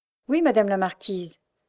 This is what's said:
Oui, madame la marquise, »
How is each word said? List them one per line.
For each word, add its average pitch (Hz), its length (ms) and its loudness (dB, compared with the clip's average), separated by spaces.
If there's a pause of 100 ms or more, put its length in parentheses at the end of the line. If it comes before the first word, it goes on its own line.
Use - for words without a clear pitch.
(280)
Oui, 311 140 0
madame 220 280 2
la 196 80 0
marquise, » 180 600 -6 (320)